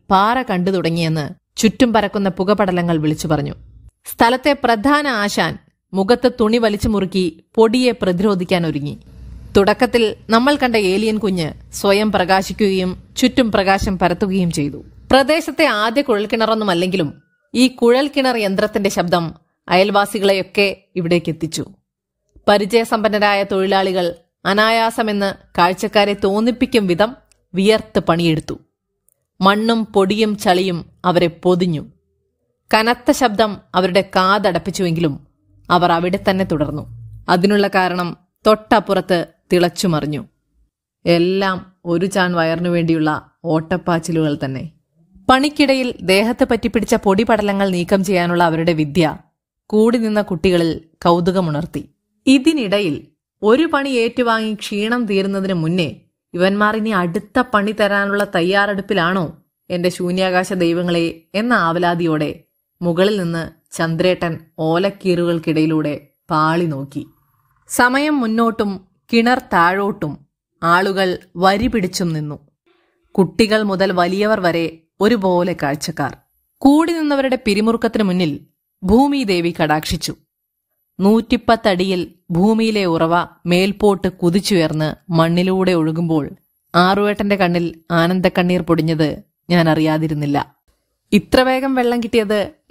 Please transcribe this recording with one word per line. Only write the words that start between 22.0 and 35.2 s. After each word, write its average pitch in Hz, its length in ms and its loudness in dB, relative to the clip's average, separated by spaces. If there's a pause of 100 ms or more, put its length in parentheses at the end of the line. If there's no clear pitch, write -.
പരിചയസമ്പന്നരായ 208 960 2
തൊഴിലാളികൾ 190 720 0 (320)
അനായാസമെന്ന് 214 880 0 (240)
കാഴ്ചക്കാരെ 202 680 2
തോന്നിപ്പിക്കും 220 640 0
വിധം 202 280 0 (380)
വിയർത്ത് 214 460 0
പണിയെടുത്തു. 165 600 -2 (840)
മണ്ണും 214 440 2
പൊടിയും 208 520 0
ചളിയും 180 480 0 (200)
അവരെ 175 220 2 (160)
പൊതിഞ്ഞു. 175 420 0 (880)
കനത്ത 226 380 0
ശബ്ദം 214 460 0 (180)
അവരുടെ 185 260 2 (140)
കാതടപ്പിച്ചുവെങ്കിലും 185 1120 0 (420)